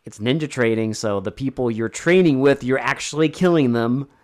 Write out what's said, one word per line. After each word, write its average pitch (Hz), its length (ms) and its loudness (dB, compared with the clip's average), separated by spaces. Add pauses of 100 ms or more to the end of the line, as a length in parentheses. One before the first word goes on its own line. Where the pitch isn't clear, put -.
it's - 140 -20
ninja 135 300 -2
training, 113 440 -2
so 104 260 -4
the 98 140 -8
people 127 360 -4
you're 110 200 -4
training 170 500 2
with, 139 240 4
you're 127 160 0
actually 139 480 -2
killing 151 460 2
them 120 340 0 (160)